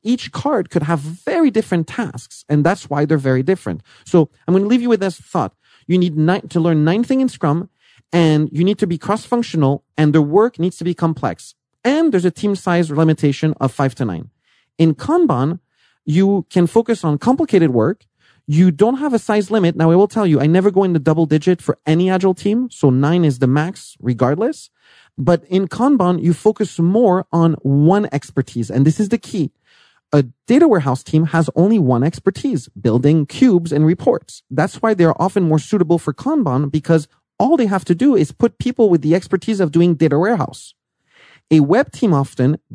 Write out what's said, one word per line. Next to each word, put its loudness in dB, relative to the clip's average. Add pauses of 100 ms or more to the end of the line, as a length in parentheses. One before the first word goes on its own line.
each -4
card -4
could -4
have -2
very -4
different -2
tasks, -12
and 0
that's -2
why -2
they're 0
very 0
different. -4 (240)
So 2 (160)
I'm 0
gonna 2
leave 0
you -4
with 2
this -6
thought. -6 (320)
You 0
need 0
ni-, 0
to -6
learn 0
nine 0
things -2
in -2
Scrum, -4 (420)
and 2
you -2
need 0
to -2
be -4
cross-functional, -2 (140)
and 2
the 4
work 0
needs -4
to -12
be -2
complex. -6 (280)
And 0
there's 0
a 0
team -4
size -2
limitation 0
of -2
five -4
to -4
nine. -8 (480)
In 2
Kanban, -2 (460)
you 0
can 0
focus -2
on -2
complicated 0
work. -2 (420)
You 4
don't 0
have -4
a 0
size -2
limit. 0
Now, 2
I 4
will 4
tell -2
you, 2
I 0
never 2
go 2
in 0
the 0
double 0
digit 0
for -4
any 2
agile 0
team. -2
So 0
nine 2
is 0
the 0
max -4
regardless. -4 (480)
But 0
in -2
Kanban, 0
you 2
focus -2
more 2
on 2
one 2
expertise. -6
And 2
this 2
is -2
the -2
key. -6 (600)
A 2 (240)
data 4
warehouse 0
team 0
has -2
only 2
one 0
expertise, -4
building 0
cubes 0
and 0
reports. -2
That's -4
why 0
they 2
are 2
often 0
more 2
suitable -2
for -6
Kanban, -2
because 0 (300)
all 2
they 0
have -2
to 0
do 2
is 0
put -2
people 0
with 2
the 2
expertise -2
of -2
doing 2
data 0
warehouse. -4 (800)
A 6
web 0
team 0
often -2 (160)